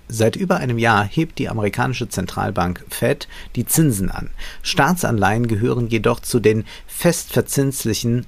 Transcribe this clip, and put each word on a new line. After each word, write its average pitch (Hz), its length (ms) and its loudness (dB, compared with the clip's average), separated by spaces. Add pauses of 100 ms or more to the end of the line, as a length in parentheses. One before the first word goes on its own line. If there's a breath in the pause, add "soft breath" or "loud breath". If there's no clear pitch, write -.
Seit 113 300 2
über 180 180 0
einem 127 220 -2
Jahr 113 260 4
hebt 156 340 -2
die 107 120 -2
amerikanische 117 580 -2
Zentralbank 95 800 -2
Fed - 400 -2 (300 loud breath)
die 120 80 -2
Zinsen 110 440 2
an. - 200 -4 (320 loud breath)
Staatsanleihen 117 880 2
gehören 120 400 0
jedoch 113 320 2
zu - 180 0
den 107 240 4 (240 loud breath)
festverzinslichen 123 1400 0